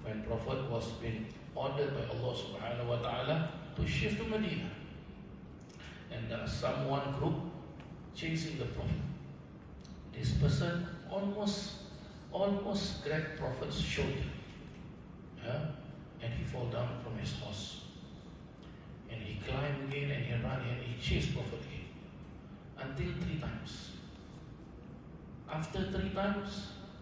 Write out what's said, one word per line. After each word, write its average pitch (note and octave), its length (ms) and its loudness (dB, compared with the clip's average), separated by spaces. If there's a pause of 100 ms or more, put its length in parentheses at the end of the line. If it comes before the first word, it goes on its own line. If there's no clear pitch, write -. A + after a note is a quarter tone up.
when G#2+ 200 0
prophet A#2+ 460 2
was A2+ 160 2 (160)
being A2+ 240 0 (300)
ordered C3+ 400 4
by A#2 80 2 (100)
Allah A#2 220 2
subhanahu A#2+ 520 -2
wa A#2+ 120 6
ta'ala B2+ 500 4 (280)
to - 100 6
shift G#3 320 4
to A3+ 80 0
Medina. G#3+ 420 2 (1400)
And A2+ 180 -4
there A2+ 120 -2
are - 100 -2
some C3+ 400 2
one C3+ 260 4
group E3 180 6 (800)
chasing D#3+ 460 0
the B2 60 2 (100)
prophet. - 260 2 (1120)
This - 200 4
person F3 520 8 (240)
almost, G3+ 600 2 (600)
almost - 720 4
grabbed D#3 360 2
prophet's - 400 0
shoulder. - 480 4 (1160)
Yeah? D3+ 280 0 (500)
And A#2 120 0
he - 100 0
fall B2 240 0
down A#2+ 360 2
from - 140 -2
his - 220 0
horse. - 420 -4 (1300)
And - 120 -6
he - 260 -4
climbed C3+ 420 2
again C#3 220 2
and - 140 2
he - 80 0
ran - 260 2
and A#2+ 240 0
he - 180 -2
chased - 320 6
prophet - 260 0 (1200)
until C#3 320 0 (100)
three - 180 2
times. - 520 -4 (1600)
After F#3+ 400 0
three F#3+ 180 4
times, G3+ 580 2 (340)